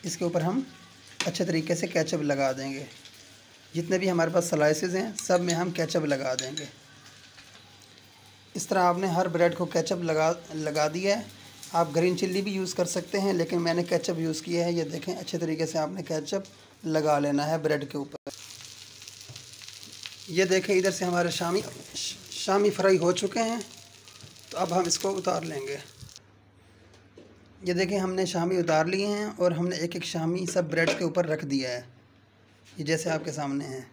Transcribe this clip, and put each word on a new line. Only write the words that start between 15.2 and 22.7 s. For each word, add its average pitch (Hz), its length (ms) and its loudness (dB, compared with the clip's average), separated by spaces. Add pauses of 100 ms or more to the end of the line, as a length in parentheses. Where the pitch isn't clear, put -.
तरीके 160 280 -2
से 160 120 -2
आपने 175 260 -2
केचप 170 400 -4 (420)
लगा 151 320 4
लेना 143 260 2
है 156 180 0
ब्रेड 147 280 0
के 147 80 -6
ऊपर। 139 340 -10 (2000)
ये 180 160 4
देखें, 185 280 2
इधर 185 180 4
से 190 120 -4
हमारे 175 280 2
शामी, 175 300 -2 (720)
शामी 202 340 4